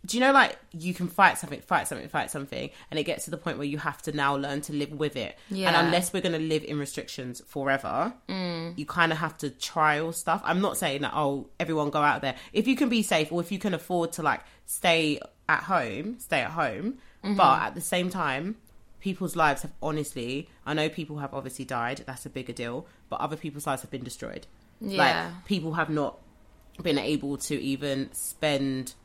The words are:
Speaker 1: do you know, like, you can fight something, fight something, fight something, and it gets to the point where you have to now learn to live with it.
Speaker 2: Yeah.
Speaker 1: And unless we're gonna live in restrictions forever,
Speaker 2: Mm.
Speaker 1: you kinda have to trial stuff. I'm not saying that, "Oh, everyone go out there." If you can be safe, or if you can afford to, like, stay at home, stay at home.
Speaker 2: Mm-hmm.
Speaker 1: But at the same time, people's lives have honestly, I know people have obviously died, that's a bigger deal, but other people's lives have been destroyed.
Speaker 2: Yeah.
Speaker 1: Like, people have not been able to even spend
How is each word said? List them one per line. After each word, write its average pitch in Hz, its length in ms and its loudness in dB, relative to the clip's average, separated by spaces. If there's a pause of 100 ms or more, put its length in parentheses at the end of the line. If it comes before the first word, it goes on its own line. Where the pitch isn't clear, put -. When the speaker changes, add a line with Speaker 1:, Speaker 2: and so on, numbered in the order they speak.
Speaker 1:
do 214 120 -4
you 247 40 2
know, 269 120 8
like, 277 260 8 (140)
you 175 220 -4
can 180 120 -2
fight 180 320 6
something, - 220 -8
fight - 260 0
something, - 220 -8
fight - 220 -2
something, 139 400 -6 (200)
and 156 80 -2
it 147 60 0
gets 151 220 -2
to 156 40 -10
the 170 80 -4
point 147 200 -6
where 147 80 -4
you 147 120 -4
have 147 240 -4
to 156 100 -6
now 143 240 2
learn 139 260 -2
to 156 100 -8
live 143 200 -2
with 147 240 -2
it. 113 220 -6 (100)
Speaker 2:
Yeah. 190 200 0
Speaker 1:
And 170 180 6
unless 175 260 4
we're 190 100 0
gonna 170 180 2
live 156 240 0
in 147 140 -4
restrictions 127 680 -8
forever, 135 640 0 (160)
Speaker 2:
Mm. 175 480 -4
Speaker 1:
you 156 80 -6
kinda 165 300 4
have 156 240 -2
to 147 120 -4
trial 156 600 2
stuff. 160 320 0
I'm 170 160 2
not 202 160 0
saying 139 260 -2
that, 135 120 -2
"Oh, 139 320 0 (140)
everyone 156 300 0
go 151 120 0
out 147 200 2
there." 131 120 -2 (180)
If 220 140 2
you 262 80 4
can 262 140 2
be 226 140 2
safe, 156 280 2
or 175 100 0
if 175 120 -4
you 190 80 -4
can 196 140 0
afford 170 400 -2
to, 165 80 -8
like, 139 180 2 (260)
stay 165 540 2 (280)
at 156 140 4
home, 160 560 -2
stay 147 220 0
at 104 100 -2
home. 160 480 -4 (240)
Speaker 2:
Mm-hmm. 202 140 0
Speaker 1:
But 147 260 8
at 104 140 -4
the 175 40 -8
same 180 300 0
time, 165 460 -2 (420)
people's 185 380 -4
lives 147 260 4
have 147 100 -8 (100)
honestly, 143 680 -4 (180)
I 151 80 -2
know 156 140 2
people 151 300 -6
have 139 140 -6
obviously 135 320 -8
died, 127 420 -2
that's 131 200 -10
a 139 40 -10
bigger 131 220 -8
deal, 127 340 -6 (220)
but - 120 -6
other 151 160 -4
people's 147 320 -8
lives 135 140 -2
have - 80 -16
been 123 140 -8
destroyed. - 420 -10 (340)
Speaker 2:
Yeah. 202 180 -4
Speaker 1:
Like, 170 460 4
people 160 300 0
have 160 160 0
not 147 280 0 (640)
been 147 160 4
able 143 380 -2
to 143 260 -4
even 135 500 -2
spend 135 840 -2 (100)